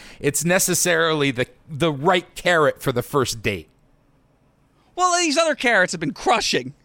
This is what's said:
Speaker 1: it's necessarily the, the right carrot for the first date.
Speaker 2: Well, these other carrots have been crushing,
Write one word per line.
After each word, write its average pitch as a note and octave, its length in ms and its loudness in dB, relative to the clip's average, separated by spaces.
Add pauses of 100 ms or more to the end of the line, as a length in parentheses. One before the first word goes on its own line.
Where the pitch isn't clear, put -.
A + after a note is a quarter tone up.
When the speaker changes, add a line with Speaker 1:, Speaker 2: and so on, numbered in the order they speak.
(200)
Speaker 1:
it's D3 240 -2
necessarily E3 840 2
the, B2 160 -2 (220)
the D#3+ 220 -2
right F3 440 0
carrot E3 480 2
for C#3 100 -2
the A#2+ 100 -2
first A#2 400 -2
date. G2 260 -6 (1300)
Speaker 2:
Well, F4+ 240 2
these D#4+ 200 0
other D#4+ 160 2
carrots G#3 380 0
have F3 80 -8
been E3 120 -4
crushing, F3+ 600 -2 (100)